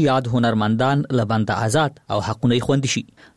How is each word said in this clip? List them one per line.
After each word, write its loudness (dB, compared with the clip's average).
یاد 2
هنرمندان 2
له 2
بنده 0
آزاد 0
او 0
حقونه 0
یې 0
خوندي 0
شي. -4